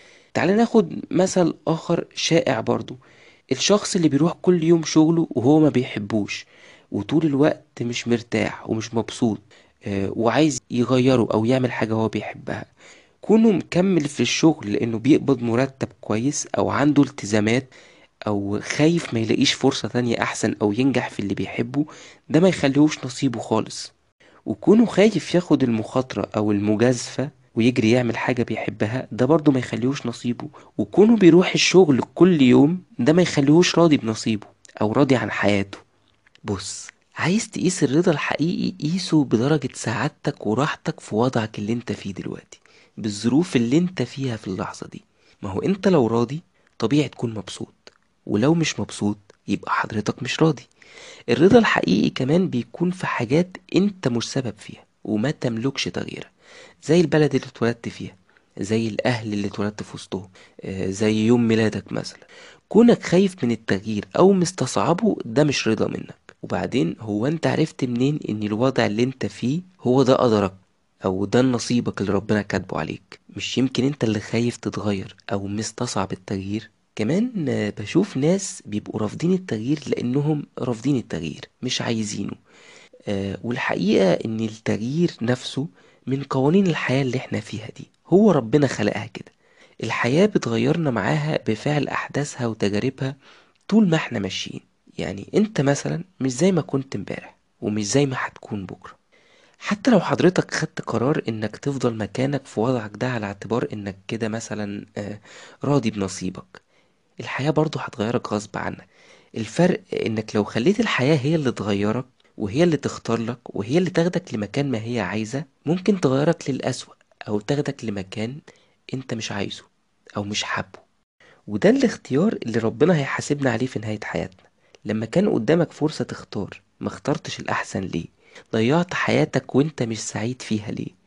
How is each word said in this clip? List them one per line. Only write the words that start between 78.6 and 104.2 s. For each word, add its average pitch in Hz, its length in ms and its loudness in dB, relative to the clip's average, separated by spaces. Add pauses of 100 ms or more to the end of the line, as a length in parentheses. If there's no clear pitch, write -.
بيبقوا 104 340 -6
رافضين 151 340 -2
التغيير 151 540 -4
لأنهم 143 580 -2 (140)
رافضين 127 380 -2
التغيير، 82 440 -8 (200)
مش 123 200 -6
عايزينه. 107 520 -4 (720)
آه، 98 360 -4
والحقيقة 165 720 0
إن 110 260 -4
التغيير 113 720 -2 (100)
نفسه 131 460 -4 (400)
من 135 160 -4
قوانين 156 440 2
الحياة 139 340 0
اللي 127 160 -2
احنا 110 220 -6
فيها 107 280 -12 (100)
دي، - 100 -18 (200)
هو 202 240 6
ربنا 135 360 2
خلقها 104 380 -2
كده. - 260 -18 (520)
الحياة 123 420 2
بتغيرنا 143 640 0
معاها 143 560 0
بفعل 135 400 -2
أحداثها - 600 -6
وتجاربها 117 680 -4 (520)
طول 208 220 4
ما 160 60 4
احنا 120 240 -2
ماشيين. - 500 -8 (280)
يعني 90 380 -8
انت 208 260 0
مثلًا 143 420 0 (160)
مش 131 120 -2
زي 156 200 2
ما 165 100 2
كنت 135 340 -4
امبارح، - 420 -10 (240)
ومش 104 240 -2
زي 131 200 2
ما 131 140 -4
هتكون - 460 -10
بكرة. - 280 -16 (680)
حتى - 320 -2
لو 202 80 8
حضرتك - 540 2
خدت - 280 -6
قرار 120 460 -2
انك 107 300 -6
تفضل 127 380 -2
مكانك 127 500 -4
في - 140 -8
وضعك 113 360 -2
ده 123 140 -4
على 113 160 -6
اعتبار 101 480 -4
انك 101 240 -10 (100)
كده 113 200 -4